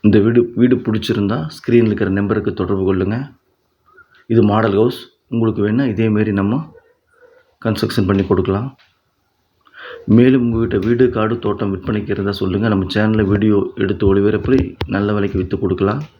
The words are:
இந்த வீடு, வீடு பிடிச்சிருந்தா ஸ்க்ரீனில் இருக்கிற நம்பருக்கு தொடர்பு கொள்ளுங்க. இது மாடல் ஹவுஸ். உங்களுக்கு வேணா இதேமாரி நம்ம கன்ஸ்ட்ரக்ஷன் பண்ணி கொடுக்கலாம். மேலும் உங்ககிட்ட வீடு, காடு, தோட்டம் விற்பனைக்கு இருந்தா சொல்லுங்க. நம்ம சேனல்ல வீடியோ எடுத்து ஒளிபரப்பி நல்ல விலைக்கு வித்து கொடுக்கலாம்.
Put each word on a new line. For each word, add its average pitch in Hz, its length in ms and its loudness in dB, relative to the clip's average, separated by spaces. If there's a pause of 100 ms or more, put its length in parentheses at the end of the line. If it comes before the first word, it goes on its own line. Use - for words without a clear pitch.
இந்த 104 180 6
வீடு, 120 160 4 (200)
வீடு 123 160 4
பிடிச்சிருந்தா 107 600 -2 (200)
ஸ்க்ரீனில் 117 340 2
இருக்கிற 104 200 -2
நம்பருக்கு 101 440 -2
தொடர்பு 95 320 -4
கொள்ளுங்க. 95 300 0 (1160)
இது 117 180 6
மாடல் 196 300 2
ஹவுஸ். - 180 0 (300)
உங்களுக்கு 110 380 -2
வேணா 117 260 0
இதேமாரி 107 480 0
நம்ம 104 160 0 (1080)
கன்ஸ்ட்ரக்ஷன் 107 420 0
பண்ணி 98 200 2
கொடுக்கலாம். 98 420 0 (1500)
மேலும் 127 280 6
உங்ககிட்ட 113 420 -2
வீடு, 120 240 4
காடு, 107 340 -2
தோட்டம் 101 300 -2
விற்பனைக்கு 104 400 -4
இருந்தா 101 260 -4
சொல்லுங்க. 98 280 -2
நம்ம 95 160 0 (100)
சேனல்ல 107 380 2
வீடியோ 104 420 2
எடுத்து 101 300 -2 (100)
ஒளிபரப்பி 107 440 2 (280)
நல்ல 101 300 -2
விலைக்கு 101 240 -2
வித்து 92 180 -4
கொடுக்கலாம். 101 440 -2 (160)